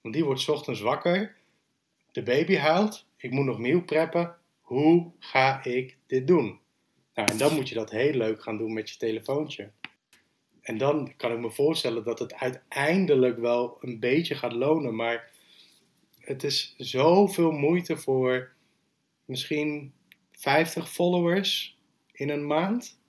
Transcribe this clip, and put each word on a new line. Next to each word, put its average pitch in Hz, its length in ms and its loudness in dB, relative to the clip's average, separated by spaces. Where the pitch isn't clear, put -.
Want 113 140 -10
die 160 100 2
wordt 131 160 0
's - 60 -2
ochtends 143 340 -2
wakker, 175 540 0
de 120 120 -8
baby 160 320 2
huilt, 165 500 2
ik 123 140 -10
moet 139 140 0
nog 113 140 -2
meal 143 220 2
preppen, 170 540 -2
hoe 156 580 4
ga 131 440 0
ik 127 340 -4
dit 131 200 0
doen?" 127 320 2
Nou, 104 180 0
en 110 60 -4
dan 147 160 4
moet 143 160 -2
je - 60 -10
dat 110 160 -6
heel 127 220 2
leuk 110 280 0
gaan 110 160 -6
doen 110 160 -4
met 110 160 -6
je - 80 -18
telefoontje. 113 720 -4
En 113 160 -8
dan 139 380 -2
kan 120 160 -6
ik 117 80 -4
me 117 120 -6
voorstellen 139 520 -2
dat 117 160 -6
het 117 140 -8
uiteindelijk 135 1040 0
wel 120 400 -2
een 120 200 -12
beetje 143 360 0
gaat 120 180 -6
lonen, 135 420 0
maar 117 340 -4
het 131 240 -8
is - 340 -2
zoveel 170 720 4
moeite 160 460 0
voor 127 540 0
misschien 147 680 -6
vijftig 165 600 0
followers 180 840 0
in 139 180 -6
een 147 180 -4
maand. 190 600 -2